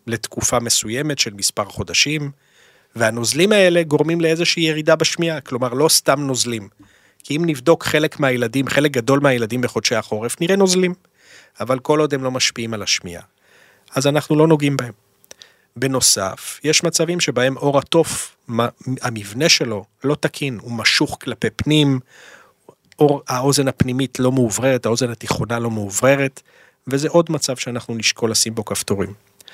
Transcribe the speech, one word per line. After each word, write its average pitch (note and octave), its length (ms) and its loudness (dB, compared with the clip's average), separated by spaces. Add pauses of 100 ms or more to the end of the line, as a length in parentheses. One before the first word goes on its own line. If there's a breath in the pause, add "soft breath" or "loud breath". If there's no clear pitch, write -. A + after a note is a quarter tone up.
לתקופה - 540 -2
מסוימת A#2+ 580 -2
של G#2+ 160 -2
מספר G2+ 300 -2
חודשים, C#3+ 640 -2 (640 soft breath)
והנוזלים A#2 560 2
האלה F3+ 300 6
גורמים D#3 380 2
לאיזושהי E3 420 2
ירידה D#3 340 2
בשמיעה, D#3+ 440 -2
כלומר B2 340 -4
לא C#3+ 140 4
סתם C#3+ 320 4
נוזלים. A#2 480 -2 (560 soft breath)
כי C#3 120 -4
אם E3 100 0
נבדוק D#3 380 2
חלק D#3 360 0
מהילדים, B2+ 480 0
חלק C#3+ 220 2
גדול C3+ 300 2
מהילדים B2+ 400 2
בחודשי A#2+ 340 -2
החורף, A2 460 -4
נראה F3 160 2
נוזלים. F#3 380 4 (640 soft breath)
אבל B2 180 -2
כל D3+ 220 2
עוד D3+ 140 0
הם C3 100 -2
לא C3 60 -2
משפיעים A#2+ 440 -4
על G#2 80 -6
השמיעה, F2 400 -4 (720 soft breath)
אז C3+ 120 0
אנחנו D3 300 0
לא D3+ 100 6
נוגעים D3 300 4
בהם. A#2+ 160 -4 (840 loud breath)
בנוסף, A#2+ 880 -2
יש D3+ 200 2
מצבים E3+ 360 0
שבהם B2+ 340 0
עור C#3+ 240 2
התוף, - 580 0 (120)
מה, A#2 200 0 (340)
המבנה A2+ 460 -2
שלו A2+ 360 0 (200)
לא C#3+ 160 2
תקין, C#3 420 -4
הוא A#2+ 100 -10
משוך A#2 480 -2
כלפי A#2 300 -4
פנים, D3 500 2 (960 loud breath)
אור, C#3+ 300 2
האוזן C3+ 400 -2
הפנימית B2+ 500 -4
לא B2+ 140 0
מאובררת, B2+ 540 0
האוזן A#2 240 -2
התיכונה A2+ 480 -4
לא A#2 120 -4
מאובררת, B2 720 0 (440 soft breath)
וזה C#3 220 -2
עוד E3+ 220 4
מצב C3+ 260 -2
שאנחנו A#2+ 380 -8
נשקול A2+ 360 -2
לשים A2+ 240 0
בו A2 100 -4
כפתורים. G2 500 -4 (400 loud breath)